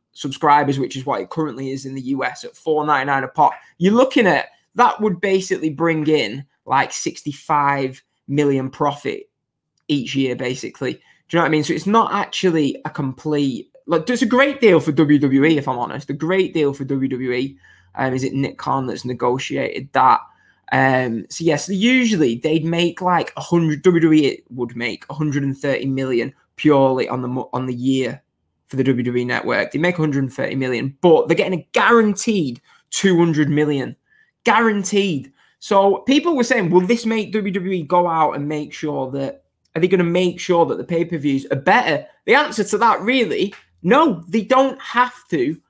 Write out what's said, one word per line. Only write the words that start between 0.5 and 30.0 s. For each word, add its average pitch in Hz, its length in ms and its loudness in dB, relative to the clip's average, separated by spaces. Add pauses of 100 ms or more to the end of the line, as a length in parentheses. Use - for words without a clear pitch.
which 139 200 -4
is 127 80 -10
what 120 160 -4
it 92 80 -12
currently 135 420 -6
is 135 140 -10
in 135 100 -10
the 135 60 -10
U 131 240 -4
S 127 180 -8
at - 140 -16
four 151 280 -2
ninety-nine 139 380 0
a 131 60 -10
pop, 143 240 2 (240)
you're 190 160 4
looking 247 340 4
at, 147 220 2 (260)
that 233 240 2
would 208 220 -2
basically 190 480 -2
bring 156 380 -2
in, 139 380 0 (200)
like, 135 260 0
sixty-five 143 1120 -4 (240)
million 139 420 0
profit - 600 -4 (580)
each 139 260 -2
year, 131 220 0
basically. 127 600 -6
Do - 40 -20 (300)
you 165 80 0
know 170 60 4
what 147 40 2
I 156 40 0
mean? 151 120 2
So 170 80 -4
it's 160 160 -2
not 220 260 2
actually 165 680 0
a 151 60 -8
complete, 143 800 -4 (180)
like, 165 220 0
it's 247 120 0
a 254 60 2
great 269 340 2
deal 185 180 8
for 151 120 -2
W 147 260 4
W 135 280 4
E, 160 120 4
if 139 100 -4
I'm 127 120 -4
honest, 123 300 -8
a 143 40 -6
great 175 400 -2
deal 143 200 0
for 139 100 -10
W 135 260 -2
W 127 220 -4
E. 135 260 -4 (380)
Um, 131 180 -2
is 131 100 -4
it - 100 -4
Nick 139 240 -4
Khan 135 280 -4
that's 113 200 -8
negotiated 127 880 -4
that? 131 260 4 (520)
Um, 131 580 0
so - 140 -10
yes, 165 240 0
usually 208 680 0
they'd 156 300 -2
make, 170 360 -2
like, 180 360 0
a 143 40 -10
hundred, 160 400 0
W 170 200 4
W 156 200 6
E 135 280 -2
would 120 260 -8
make 117 340 -6
a 143 40 -10
hundred 147 300 -2
and 135 140 -4
thirty 135 280 -4
million 131 480 -2 (240)
purely 135 500 4
on 127 140 -6
the 123 80 -6
mo-, 127 240 -6
on 127 120 -4
the 127 80 -6
year 131 480 -2 (460)
for 131 100 -8
the 131 60 0
W 123 200 2
W 123 200 0
E - 20 -2
Network. 117 460 -2
They 139 80 -4
make 180 160 0
a 170 60 -4